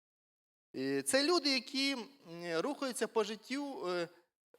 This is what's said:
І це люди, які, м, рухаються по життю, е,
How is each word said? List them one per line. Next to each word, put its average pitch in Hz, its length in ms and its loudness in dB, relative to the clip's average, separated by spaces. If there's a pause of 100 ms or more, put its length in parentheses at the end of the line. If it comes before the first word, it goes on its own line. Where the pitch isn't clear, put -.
(720)
І 139 300 0
це 269 220 4
люди, 320 260 4
які, 269 420 0
м, 170 680 -4
рухаються 262 460 -2
по 220 180 2
життю, 233 640 -6
е, 175 200 0 (500)